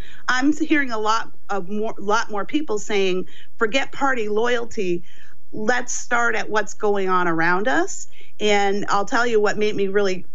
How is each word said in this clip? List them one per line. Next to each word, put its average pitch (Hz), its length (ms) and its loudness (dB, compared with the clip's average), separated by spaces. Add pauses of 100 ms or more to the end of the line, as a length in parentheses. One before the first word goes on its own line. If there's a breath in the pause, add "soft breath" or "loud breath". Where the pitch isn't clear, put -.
(300 loud breath)
I'm 254 240 2
hearing 294 380 0
a 220 80 -2
lot 220 300 0 (200)
of 190 180 0
more, 214 300 -2
lot 214 340 0
more 202 140 -2
people 294 340 0
saying, 190 480 0 (300 soft breath)
"Forget 226 340 0
party 254 380 0
loyalty. 220 760 0 (480 soft breath)
Let's 240 400 0
start 233 440 0
at 190 140 -2
what's 208 240 0
going 202 360 0
on 180 180 2
around 170 400 2
us." 320 400 0 (320 soft breath)
And 202 480 2
I'll 202 180 0
tell 240 220 0
you 220 140 4
what 202 160 2
made 208 180 0
me 196 140 0
really 190 460 0